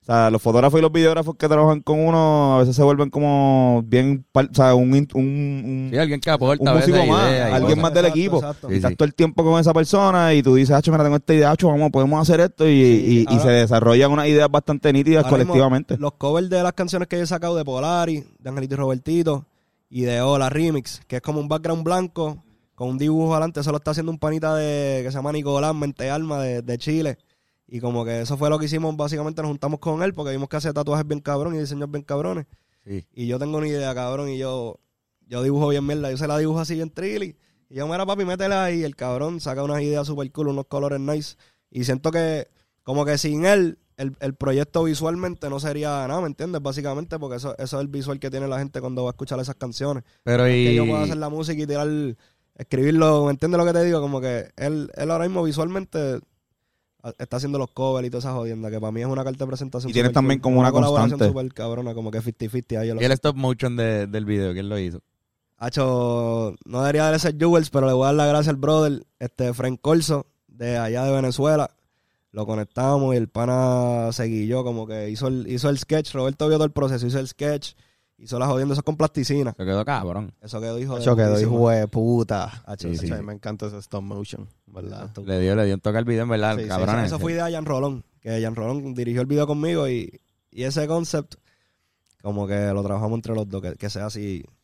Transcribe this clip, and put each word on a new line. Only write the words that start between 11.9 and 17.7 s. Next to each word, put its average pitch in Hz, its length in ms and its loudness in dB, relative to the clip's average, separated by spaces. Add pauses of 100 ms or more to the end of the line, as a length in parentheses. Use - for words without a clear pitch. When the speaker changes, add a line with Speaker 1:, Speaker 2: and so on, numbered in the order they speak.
Speaker 1:
podemos 139 320 4
hacer 160 180 6
esto", 170 260 4
y, 156 40 8
Speaker 3:
Sí, 127 360 8
Speaker 1:
y, 117 180 8
y - 20 2
Speaker 3:
ahora 117 160 4
Speaker 1:
se 123 80 6
desarrollan 117 600 6
unas 147 180 2
ideas 147 220 6
bastante 147 440 2
nítidas 143 320 6
Speaker 3:
ahora 135 100 4
mismo 123 160 2
Speaker 1:
colectivamente. 131 460 2
Speaker 3:
los 143 160 -4
covers 165 340 0
de 180 140 2
las 180 100 0
canciones 180 340 -4
que 175 120 -4
yo 175 60 -2
he - 20 -4
sacado 170 280 -4
de 156 120 -2
Polari, 156 580 -2 (140)